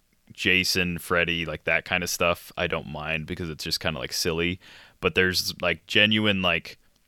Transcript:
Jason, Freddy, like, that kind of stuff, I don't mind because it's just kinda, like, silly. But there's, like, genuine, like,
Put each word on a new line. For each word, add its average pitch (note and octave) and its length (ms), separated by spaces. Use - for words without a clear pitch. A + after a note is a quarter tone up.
Jason, F2+ 640
Freddy, E2+ 460
like, D#2 200
that E2 200
kind F2+ 200
of - 40
stuff, - 480
I F2+ 120
don't E2 180
mind D#2 400
because F2 240
it's D2 140
just D#2+ 160
kinda, D#2 180
like, B1 140
silly. F2 480
But F2 160
there's, F#2 440
like, F2 280
genuine, G#2+ 520
like, E2+ 380